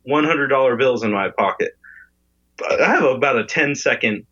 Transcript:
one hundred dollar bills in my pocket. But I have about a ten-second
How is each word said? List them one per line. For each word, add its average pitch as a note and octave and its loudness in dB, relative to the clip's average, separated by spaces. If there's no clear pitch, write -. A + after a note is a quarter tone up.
one D3 0
hundred D3+ 0
dollar C3+ 2
bills B2 0
in G#2+ 0
my G2 -2
pocket. G2 -2
But - -2
I D#3 4
have F4 2
about B2+ 0
a G#2+ -2
ten-second B2 -2